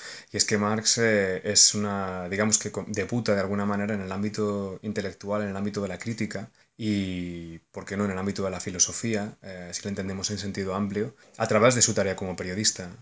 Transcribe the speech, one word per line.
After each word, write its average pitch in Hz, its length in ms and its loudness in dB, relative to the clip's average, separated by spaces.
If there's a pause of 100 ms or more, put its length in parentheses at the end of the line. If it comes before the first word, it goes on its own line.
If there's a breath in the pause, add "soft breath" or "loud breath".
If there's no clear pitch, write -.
(320 loud breath)
Y - 40 -4
es 98 80 2
que 107 140 4
Marx, 107 400 2
eh, 101 460 4
es - 300 6
una, 98 540 -2
digamos 104 300 4
que - 140 -6
co-, 95 160 -4
debuta 107 460 0
de 98 60 4
alguna 101 260 0
manera 101 280 0
en 101 60 -2
el 95 100 -6
ámbito 101 720 -2
intelectual, 101 600 -4
en 101 80 -2
el 95 60 -4
ámbito 101 240 -2
de 101 80 -2
la 90 100 -6
crítica 110 520 -6 (260)
y, 90 840 -2 (120)
¿por 92 140 -12
qué 101 120 -6
no?, 104 80 2
en 101 60 0
el 95 80 -4
ámbito 98 240 -2
de 95 80 0
la 90 100 -4
filosofía, 104 840 -2
eh, 90 300 -12
si - 100 -8
lo 104 80 -4
entendemos 98 400 -4
en 104 80 -4
sentido 95 360 -4
amplio, 104 400 -2 (220 soft breath)
a 113 100 0
través 110 300 6
de 113 60 4
su 110 120 6
tarea 95 220 2
como 92 180 -4
periodista. 92 560 -2 (120)